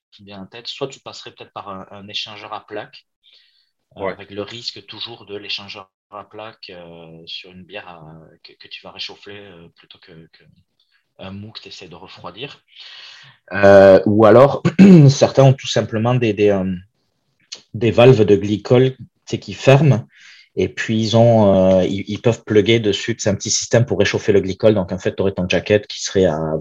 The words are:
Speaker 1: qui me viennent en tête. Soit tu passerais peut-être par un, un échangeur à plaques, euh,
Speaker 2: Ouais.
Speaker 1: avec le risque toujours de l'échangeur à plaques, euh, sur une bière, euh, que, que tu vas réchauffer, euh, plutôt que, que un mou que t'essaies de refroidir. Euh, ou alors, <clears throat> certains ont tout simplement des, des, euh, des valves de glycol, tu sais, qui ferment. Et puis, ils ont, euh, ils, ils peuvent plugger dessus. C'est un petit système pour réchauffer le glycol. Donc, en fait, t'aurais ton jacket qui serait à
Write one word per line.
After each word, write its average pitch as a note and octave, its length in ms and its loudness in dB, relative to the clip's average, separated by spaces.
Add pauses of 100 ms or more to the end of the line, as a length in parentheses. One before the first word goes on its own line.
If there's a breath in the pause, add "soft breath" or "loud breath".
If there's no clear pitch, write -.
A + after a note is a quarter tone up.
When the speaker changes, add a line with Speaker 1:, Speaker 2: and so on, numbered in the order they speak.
(100)
Speaker 1:
qui - 120 -20
me G2 40 -20
viennent G2+ 140 -20
en F#2+ 60 -18
tête. A#2 200 -20
Soit - 220 -10
tu - 100 -20
passerais - 320 -20
peut-être - 220 -20
par G2 160 -18
un, F#2+ 240 -16
un G2+ 160 -20
échangeur G#2 440 -14
à G2+ 140 -14
plaques, A2 380 -16 (920 soft breath)
euh, G2 80 -12
Speaker 2:
Ouais. F#2+ 80 -8
Speaker 1:
avec F#2+ 180 -18
le G2+ 120 -12
risque A2 440 -16
toujours A2 400 -18
de G2+ 100 -14
l'échangeur G2+ 540 -14 (200)
à G2+ 140 -16
plaques, G#2+ 460 -20
euh, E2+ 560 -20
sur - 260 -18
une F#2 100 -20
bière, F2+ 400 -20
euh, D#2 400 -20
que, - 120 -20
que - 120 -20
tu - 160 -20
vas F#2 80 -20
réchauffer, G2 460 -18
euh, F2+ 400 -20
plutôt - 220 -20
que, - 140 -20
que E2 320 -20 (760)
un F#2+ 120 -18
mou G2+ 220 -18
que - 80 -20
t'essaies F#2+ 280 -20
de D#2+ 60 -20
refroidir. F#2 680 -20 (920 loud breath)
Euh, G2 540 6
ou G#2+ 180 2
alors, B2+ 380 4 (160)
<clears throat> F3+ 300 10
certains - 360 2
ont C3 80 6
tout - 160 -6
simplement A2+ 460 -4
des, A#2 180 -2
des, G#2 160 2
euh, F#2+ 260 -2 (1000)
des A2 160 -2
valves A#2 340 6
de G2+ 120 4
glycol, G#2+ 600 0
tu - 80 -20 (220)
sais, A2 120 -8
qui - 160 -16
ferment. C3+ 520 2 (500 loud breath)
Et F#2 120 -2
puis, - 300 -6
ils A2 180 -2
ont, G2+ 640 4
euh, F#2 60 0
ils, G2 240 -6
ils G#2 120 -10
peuvent - 240 -4
plugger G#2+ 360 2
dessus. G#2+ 380 -4
C'est - 120 -4
un G2 40 0
petit G#2+ 160 -8
système - 360 -2
pour F#2 120 -4
réchauffer G2+ 340 -2
le G2+ 80 2
glycol. F#2+ 340 0
Donc, F#2+ 180 -6
en F#2 60 -8
fait, G#2 140 -6
t'aurais F#2+ 200 -4
ton F#2 160 -6
jacket G#2 380 -2
qui - 160 -14
serait F#2+ 240 0
à D#2 120 -2 (220)